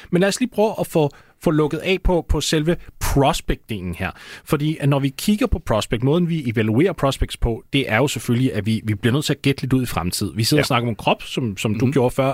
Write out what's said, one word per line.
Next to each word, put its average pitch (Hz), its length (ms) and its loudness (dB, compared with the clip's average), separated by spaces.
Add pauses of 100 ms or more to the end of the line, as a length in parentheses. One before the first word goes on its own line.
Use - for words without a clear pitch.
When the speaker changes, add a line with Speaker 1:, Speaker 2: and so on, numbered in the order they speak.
(120)
Speaker 1:
Men 175 80 2
lad 196 80 4
os 196 120 -2
lige 247 160 -2
prøve 208 240 2
at 170 80 -4
få, 151 220 2 (340)
få 175 80 2
lukket 151 260 2
af 185 260 0
på, 175 260 2
på 156 120 0
selve 160 340 0 (240)
prospect-delen 120 960 0
her. 90 160 -4 (340)
Fordi 151 340 0
at 143 100 2
når 143 100 4
vi 139 180 0
kigger 214 300 2
på 190 120 0
prospect, 117 440 -2
måden, 160 260 2
vi 151 200 -2
evaluerer 113 440 2
prospects - 440 -2
på, 113 260 -2 (100)
det 139 180 0
er 107 60 4
jo 139 100 4
selvfølgelig, 123 460 0
at 101 120 -2
vi, 110 200 0
vi 110 100 0
bliver 117 180 0
nødt 147 120 0
til 151 80 0
at - 80 -10
gætte 139 200 0
lidt 131 120 -2
ud 131 100 4
i - 20 -6
fremtiden. 85 520 -4
Vi 113 60 2
sidder 147 160 2
Speaker 2:
Ja. - 40 4
Speaker 1:
og - 40 -4
snakker 120 200 0
om 117 40 -2
en 104 40 -4
krop, - 280 -2
som, 113 340 -6
som 107 220 0
du 135 60 2
Speaker 2:
Mhm. 135 80 2
Speaker 1:
gjorde 123 220 2
før, 135 180 0